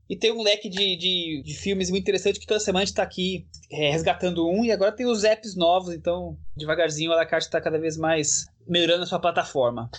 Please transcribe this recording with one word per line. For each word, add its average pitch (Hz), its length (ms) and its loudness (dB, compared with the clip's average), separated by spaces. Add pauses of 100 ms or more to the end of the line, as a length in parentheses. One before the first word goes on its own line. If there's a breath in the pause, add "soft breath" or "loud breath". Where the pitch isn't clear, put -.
E 190 60 -4
tem 220 160 2
um 226 120 -4
leque 208 260 2
de, 190 280 0
de, 170 460 -2
de 151 120 -8
filmes 190 340 -2
muito 190 140 0
interessante 196 360 0
que - 60 -20
toda 214 140 0
semana 196 240 0
a - 20 -2
gente 196 100 -6
tá 202 80 2
aqui, 185 440 -4 (240)
é, 147 200 0
resgatando 165 560 0
um, 196 160 2
e 233 80 2
agora 196 200 2
tem 247 140 -4
os 226 180 0
apps 214 320 2
novos, 180 380 2
então 170 440 -4 (180)
devagarzinho 156 560 0
a 165 40 4
La 165 100 4
Carte 160 240 -2
tá 165 100 0
cada 160 200 -2
vez 160 180 -4
mais 160 480 0 (220)
melhorando 175 360 2
a 170 40 -8
sua 175 120 -2
plataforma. 123 800 0